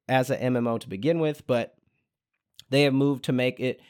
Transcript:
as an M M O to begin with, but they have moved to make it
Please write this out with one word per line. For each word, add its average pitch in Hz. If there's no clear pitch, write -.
as 131
an 127
M 127
M 120
O 113
to -
begin 135
with, 151
but 117
they 139
have 135
moved 139
to -
make 127
it 127